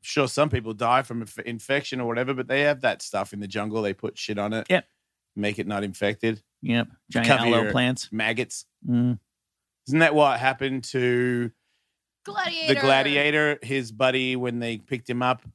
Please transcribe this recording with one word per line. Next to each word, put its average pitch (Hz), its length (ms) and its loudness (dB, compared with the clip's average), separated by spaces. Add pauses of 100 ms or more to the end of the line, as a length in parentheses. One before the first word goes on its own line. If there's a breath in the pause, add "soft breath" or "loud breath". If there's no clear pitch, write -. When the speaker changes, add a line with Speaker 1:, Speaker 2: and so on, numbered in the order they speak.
Speaker 1:
Sure, - 260 0
some 147 200 2
people 117 240 -2
die 120 300 4
from 120 180 -6
inf-, 110 200 -12
infection 127 600 -4
or 120 60 -2
whatever, 123 260 0
but 127 160 -4
they 135 140 2
have 147 180 2
that 117 220 0
stuff 98 320 -6
in 101 60 -8
the 101 60 -8
jungle. 107 360 -2
They 101 100 0
put - 240 -8
shit 107 220 -6
on 107 160 -2
it. 113 160 -4
Speaker 2:
Yep. 180 160 0 (500)
Speaker 1:
Make 104 220 -2
it 104 80 -4
not 101 180 -2
infected. 107 580 -2 (200)
Speaker 2:
Yep. 117 260 0 (220)
Giant 117 180 0
Speaker 1:
Cover 127 160 4
Speaker 2:
aloe 117 200 4
Speaker 1:
your 104 60 0
Speaker 2:
plants. 123 400 -2
Speaker 1:
maggots. 110 540 -4 (240)
Speaker 2:
Mm. 123 300 2 (680)
Speaker 1:
Isn't 143 100 2
that 160 160 6
what 139 260 6
happened 131 440 -2
to 123 640 0 (760)
Speaker 3:
Gladiator. 339 500 -2
Speaker 1:
the - 60 0
gladiator, 143 840 4
his 120 300 -4
buddy, 127 440 2
when 123 220 -2
they 117 200 -4
picked 120 320 -8
him 120 120 -2
up? 123 200 0 (120)